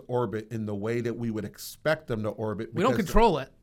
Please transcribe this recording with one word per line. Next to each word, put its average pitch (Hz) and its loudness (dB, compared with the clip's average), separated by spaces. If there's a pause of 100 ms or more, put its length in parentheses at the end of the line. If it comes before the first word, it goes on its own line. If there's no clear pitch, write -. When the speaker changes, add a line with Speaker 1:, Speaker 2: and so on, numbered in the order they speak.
Speaker 1:
orbit 117 -2
in 110 -4
the 104 -4
way 110 0
that 117 -2
we 117 -4
would 107 -4
expect - -4
them 110 -4
to 104 -2
orbit 107 -6
Speaker 2:
We 170 0
don't 247 4
Speaker 1:
because 233 0
Speaker 2:
control 196 6
it. 131 -8 (120)